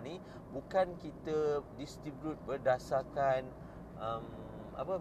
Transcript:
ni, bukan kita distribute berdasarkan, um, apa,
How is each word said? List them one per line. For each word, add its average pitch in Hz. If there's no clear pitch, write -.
ni, 160
bukan 175
kita 151
distribute 147
berdasarkan, 135
um, 113
apa, 180